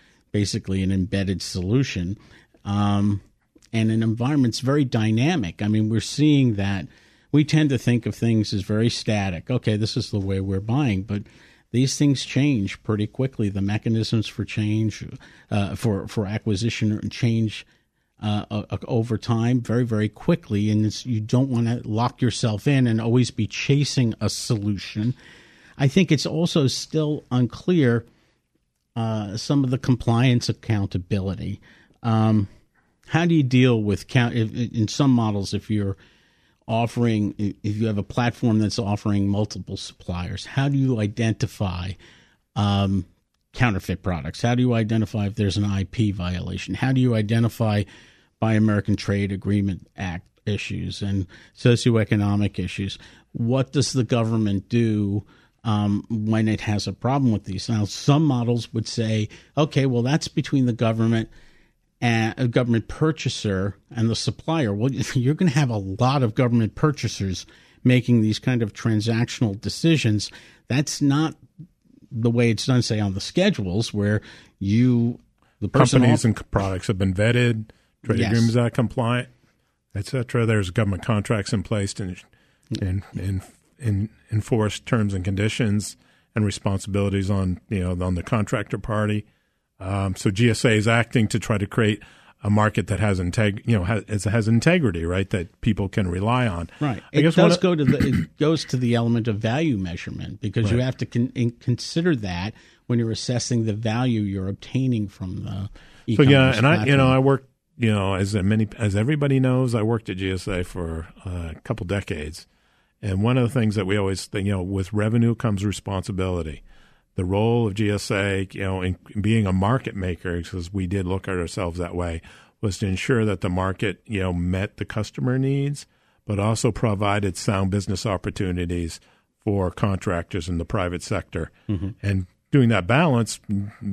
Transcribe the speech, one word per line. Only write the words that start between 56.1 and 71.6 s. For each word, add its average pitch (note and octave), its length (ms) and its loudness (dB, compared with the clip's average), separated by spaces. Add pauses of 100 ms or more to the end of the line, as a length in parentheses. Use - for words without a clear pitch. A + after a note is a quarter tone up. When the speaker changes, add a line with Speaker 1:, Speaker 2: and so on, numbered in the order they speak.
Speaker 1:
it G#2+ 140 0
has G#2 240 -2
a G2 60 -4
problem C3 380 0
with G2+ 140 0
these? F#2 240 -8
Now, G#2+ 160 0
some C#3+ 400 2
models A#2+ 480 0
would A2 160 -4
say, A2 400 -2 (280)
"Okay, C#3 300 2
well, A#2+ 160 0
that's C#3 260 0
between C3 380 0
the A#2+ 60 2
government A2+ 560 0 (720)
and A#2 360 2
a B2+ 120 0
government A#2 400 2
purchaser G#2 880 -2 (120)
and A2+ 220 -2
the G#2+ 60 -2
supplier." B2+ 580 -2
Well, A#2 180 0
<laughs> - 220 -4
you're C3 200 2
gonna E3+ 180 2
have C3+ 180 2
a A2 80 -2
lot A#2+ 460 0
of G#2+ 100 0
government A#2 400 2
purchasers G#2 720 -2 (380)
making B2 360 4
these G#2+ 200 0
kind B2 220 0
of G#2 100 -4
transactional A2+ 880 0
decisions. A2+ 720 0 (360)
That's C#3+ 340 -2
not C#3+ 360 2 (800)